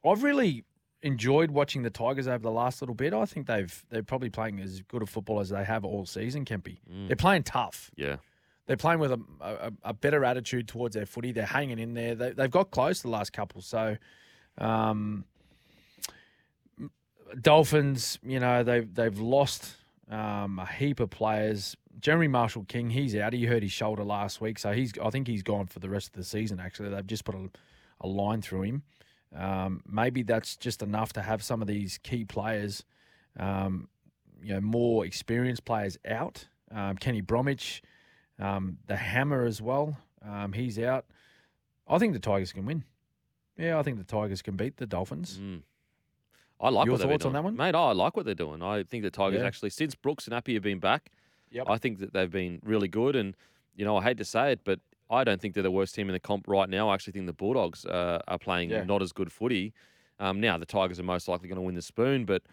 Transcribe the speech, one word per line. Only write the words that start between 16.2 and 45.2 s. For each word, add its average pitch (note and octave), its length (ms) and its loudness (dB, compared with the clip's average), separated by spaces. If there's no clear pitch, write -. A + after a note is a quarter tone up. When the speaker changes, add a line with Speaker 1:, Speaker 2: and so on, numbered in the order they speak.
Speaker 1:
Dolphins, D3 840 6
you C3 180 -2
know, B2 220 4
they've, A#2 300 2
they've A2+ 260 2
lost, C3 560 2
um, G2+ 480 -4
a F#2 80 -6
heap C#3 340 0
of A2 100 2
players. G#2+ 640 0
Jeremy D#3+ 280 6
Marshall-King, A#2+ 600 0
he's B2+ 260 0
out. G#2+ 160 0
He B2 120 0
hurt A#2 180 4
his G2 100 -2
shoulder G#2+ 320 -2
last G#2 360 -2
week, A2 180 -4
so G#2 140 -2
he's, A#2+ 200 0
I A2 80 2
think C3+ 160 -2
he's A2 160 -2
gone G2+ 240 0
for - 140 -12
the F#2+ 100 -8
rest G2 180 -4
of - 60 -20
the F2+ 100 -8
season, G#2 360 -4
actually. G2+ 300 -8
They've G2 160 -6
just G#2+ 180 -6
put G2+ 100 -4
a, F#2+ 160 -10
a - 60 -6
line G2+ 340 0
through F#2+ 220 -4
him. B2 200 -2
Um, F#2+ 500 -2
maybe B2 360 0
that's A2+ 340 0
just - 260 -6
enough G#2+ 320 -2
to G#2 80 -4
have A2 200 -2
some A#2 180 -2
of G#2 80 -4
these G#2 340 -2
key A#2+ 220 -4
players, G#2 600 -4
um, F#2+ 500 -2
you G2+ 120 -6
know, G2 60 0
more A2+ 440 4
experienced A#2+ 600 -2
players G#2 320 -2
out. A#2+ 380 -6
Um, G2 260 -4
Kenny A2+ 240 -2
Bromwich, B2 600 0
um, G2 480 -4
the G2 100 -2
Hammer B2 480 2
as A2 160 -2
well, C3+ 380 -2
um, G2+ 280 -6
he's A2+ 240 -2
out. - 260 0
I D#3 100 6
think G3+ 160 4
the G#2 60 -2
Tigers G2 320 2
can F#2+ 120 -6
win. C#3+ 200 -4
Yeah, D#3+ 200 0
I D3+ 40 2
think C3 160 -2
the F#2 60 -10
Tigers G#2 360 -2
can F#2+ 160 -6
beat A#2+ 220 -2
the B2 80 -6
Dolphins. F#2+ 560 -4